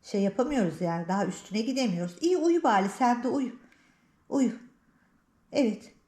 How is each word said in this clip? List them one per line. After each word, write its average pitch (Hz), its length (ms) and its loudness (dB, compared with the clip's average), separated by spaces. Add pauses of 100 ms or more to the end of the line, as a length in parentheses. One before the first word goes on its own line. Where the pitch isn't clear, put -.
Şey - 180 -4
yapamıyoruz 202 600 0
yani. 170 280 -2
Daha 196 180 0
üstüne 190 340 -6
gidemiyoruz. 226 600 -2
İyi 359 160 2
uyu 339 260 2
bari. 202 260 4
Sen 240 340 2
de 254 60 -2
uyu. 262 240 -2 (760)
Uyu. - 240 2 (1000)
Evet. 226 400 0 (160)